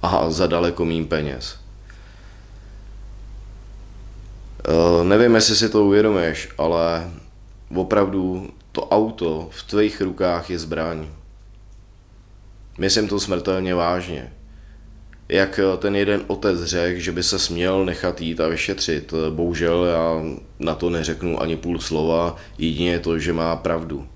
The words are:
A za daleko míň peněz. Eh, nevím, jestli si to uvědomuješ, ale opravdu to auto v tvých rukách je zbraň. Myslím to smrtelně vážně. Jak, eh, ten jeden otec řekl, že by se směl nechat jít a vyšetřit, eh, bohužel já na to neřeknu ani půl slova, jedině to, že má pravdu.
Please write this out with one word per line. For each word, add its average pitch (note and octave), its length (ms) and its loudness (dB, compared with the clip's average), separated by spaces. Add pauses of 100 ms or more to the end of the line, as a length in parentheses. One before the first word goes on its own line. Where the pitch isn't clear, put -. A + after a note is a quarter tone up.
A E2+ 280 2
za D#2+ 160 2
daleko E2+ 380 2
míň E2 200 0
peněz. D2 520 -4 (3000)
Eh, E2+ 360 6
nevím, A2+ 300 8
jestli A2 220 6
si A2+ 120 2
to G#2 160 6
uvědomuješ, G2 640 4 (100)
ale E2 520 0 (640)
opravdu F#2+ 760 0 (220)
to - 160 -6
auto F2 600 0
v - 120 -16
tvých G#2 380 0
rukách F2+ 500 -2
je F2 80 -4
zbraň. D#2+ 480 -6 (1700)
Myslím G2+ 300 2
to G2 120 0
smrtelně F#2 540 -2
vážně. E2+ 580 -2 (960)
Jak, F#2+ 300 2
eh, F#2+ 180 2
ten G2+ 200 0
jeden G2+ 300 2
otec G2 340 0
řekl, F2 400 -2
že E2+ 120 -4
by E2+ 100 -4
se F#2+ 160 0
směl F#2 460 0
nechat F2+ 360 -2
jít E2 200 -4
a D#2+ 80 2
vyšetřit, E2 640 -4
eh, D#2+ 160 0
bohužel E2+ 540 0
já E2 380 2 (360)
na D#2+ 160 -2
to F2 160 -2
neřeknu E2 520 -2
ani D#2+ 140 -2
půl E2+ 240 -4
slova, E2 560 0 (220)
jedině E2 400 0
to, E2 200 0
že E2 140 -2
má E2 240 0
pravdu. D#2+ 600 -4